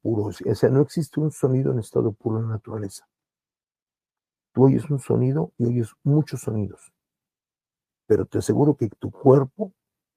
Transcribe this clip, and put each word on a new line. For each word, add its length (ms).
puro, 240
o 60
sea, 380
no 100
existe 380
un 140
sonido 400
en 80
estado 320
puro 260
en 100
la 60
naturaleza. 540
Tú 140
oyes 240
un 100
sonido 580
y 80
oyes 260
muchos 380
sonidos, 500
pero 200
te 120
aseguro 380
que 120
tu 220
cuerpo 640